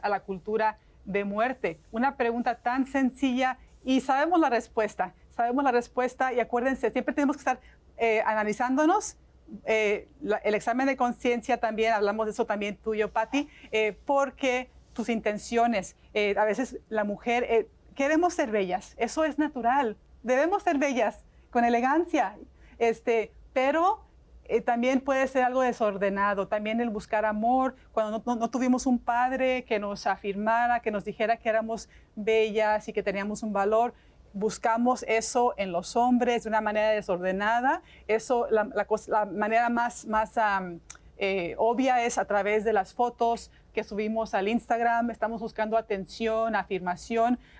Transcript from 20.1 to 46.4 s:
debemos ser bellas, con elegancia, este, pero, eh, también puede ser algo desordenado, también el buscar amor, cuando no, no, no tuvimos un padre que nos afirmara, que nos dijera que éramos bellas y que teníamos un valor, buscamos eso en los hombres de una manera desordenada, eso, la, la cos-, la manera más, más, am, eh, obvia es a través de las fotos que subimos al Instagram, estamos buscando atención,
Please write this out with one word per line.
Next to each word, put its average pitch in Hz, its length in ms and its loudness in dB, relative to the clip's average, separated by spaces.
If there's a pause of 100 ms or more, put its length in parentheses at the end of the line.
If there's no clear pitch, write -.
debemos 302 400 0
ser 330 140 0
bellas, 254 460 0 (280)
con 240 120 2
elegancia, 240 720 2 (420)
este, 226 520 0 (220)
pero, 320 500 2 (400)
eh, 226 180 -2
también 247 380 0
puede 269 280 0
ser 262 160 0
algo 254 180 0
desordenado, 202 840 0
también 220 340 -2
el 240 80 -2
buscar 214 340 -2
amor, 240 520 0 (180)
cuando 220 240 -2
no, 214 80 -8
no, 240 100 0
no 226 140 -2
tuvimos 254 360 0
un 247 140 2
padre 254 640 0
que 214 160 -2
nos 202 260 -6
afirmara, 220 760 0
que 220 100 -2
nos 202 140 -4
dijera 214 320 -2
que - 100 -6
éramos 220 400 -2 (280)
bellas 214 720 2
y 208 40 -12
que 196 100 -2
teníamos 202 380 -4
un 214 120 -6
valor, 220 400 2 (400)
buscamos 233 720 0
eso 226 480 2
en 190 160 -4
los 175 240 -6
hombres 240 480 2
de 220 60 -8
una 214 120 0
manera 214 280 0
desordenada, 214 960 0 (240)
eso, 226 440 0
la, 214 140 4
la 208 200 -4
cos-, 214 220 -2
la 214 180 2
manera 214 440 0
más, 240 360 -2
más, 220 320 -2
am, 190 440 -2 (360)
eh, 190 400 -2
obvia 247 460 2
es 233 140 -2
a 202 80 -2
través 208 380 0
de 220 100 0
las 202 200 0
fotos 233 580 -2 (220)
que 214 100 -4
subimos 220 500 -4
al 196 140 0
Instagram, 233 640 0
estamos 220 300 -4
buscando 220 360 -2
atención, 220 800 -2